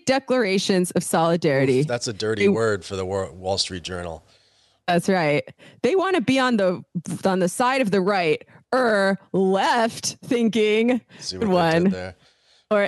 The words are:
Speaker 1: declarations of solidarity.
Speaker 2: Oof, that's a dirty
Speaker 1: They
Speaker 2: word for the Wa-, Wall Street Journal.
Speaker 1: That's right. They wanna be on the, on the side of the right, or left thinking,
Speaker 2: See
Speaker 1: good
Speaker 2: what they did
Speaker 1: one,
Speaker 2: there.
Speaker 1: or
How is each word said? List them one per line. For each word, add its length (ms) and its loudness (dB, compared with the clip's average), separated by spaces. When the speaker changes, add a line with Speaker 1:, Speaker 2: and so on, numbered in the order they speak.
Speaker 1:
declarations 840 0
of 100 0
solidarity. 800 2
Speaker 2:
Oof, 60 0
that's 220 -4
a 40 -6
dirty 320 -2
Speaker 1:
They 40 6
Speaker 2:
word 360 0
for 120 -8
the 80 -4
Wa-, 280 -4
Wall 260 -4
Street 240 -6
Journal. 420 -10
Speaker 1:
That's 220 0
right. 340 0
They 140 2
wanna 240 0
be 180 0
on 180 2
the, 260 0
on 160 2
the 80 2
side 320 0
of 100 -4
the 100 2
right, 420 0
or 460 2
left 920 0
thinking, 760 2
Speaker 2:
See 200 -12
Speaker 1:
good 100 -2
Speaker 2:
what 240 4
they 60 2
did 60 2
Speaker 1:
one, 80 2
Speaker 2:
there. 220 -8
Speaker 1:
or 180 2